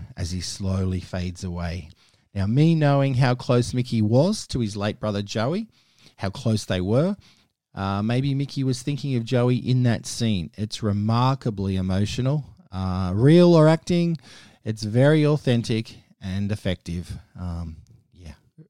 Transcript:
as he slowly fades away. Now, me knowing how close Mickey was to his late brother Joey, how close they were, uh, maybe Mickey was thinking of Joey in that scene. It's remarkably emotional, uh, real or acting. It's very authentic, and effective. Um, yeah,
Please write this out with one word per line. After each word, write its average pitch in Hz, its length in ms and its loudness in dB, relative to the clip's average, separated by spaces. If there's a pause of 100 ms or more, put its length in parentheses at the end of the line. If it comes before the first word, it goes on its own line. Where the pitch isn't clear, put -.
(160)
as 82 160 -6
he 90 80 -6
slowly 95 640 -4
fades 90 420 -8
away. 85 460 -8 (440)
Now, 98 120 -2
me 151 300 4
knowing 139 400 2
how 123 200 4
close 123 380 0
Mickey 123 280 -2
was 135 460 2
to - 140 -4
his 104 160 -4
late 104 240 -4
brother 104 200 -2
Joey, 135 460 -4 (480)
how 98 140 -6
close 110 340 -2
they 92 160 -2
were, 131 380 0 (580)
uh, 98 260 -2
maybe 127 320 -2
Mickey 139 300 -4
was 131 180 -2
thinking 139 360 -4
of 113 80 -4
Joey 123 320 2
in 127 260 0
that 120 220 0
scene. 98 520 -2
It's 107 240 -8
remarkably 107 920 0
emotional, 101 680 -2 (260)
uh, 92 420 -4
real 165 400 8
or 156 140 8
acting. 170 500 2 (460)
It's 107 200 -6
very 139 420 4
authentic, 120 720 0 (240)
and 98 300 -4
effective. 90 600 -4 (280)
Um, 85 380 -8 (360)
yeah, 82 200 -18 (360)